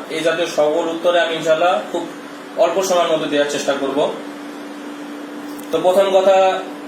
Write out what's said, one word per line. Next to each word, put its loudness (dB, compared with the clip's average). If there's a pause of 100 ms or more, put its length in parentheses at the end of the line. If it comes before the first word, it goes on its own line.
(100)
এই -4
জাতীয় 0
সকল 0
উত্তরে 2
আমি 0
ইনশাআল্লাহ 2 (120)
খুব -4 (500)
অল্প 2
সময়ের 2
মধ্যে 0
দেওয়ার 2
চেষ্টা -2
করব। 0 (1600)
তো 2
প্রথম 4
কথা, 6 (280)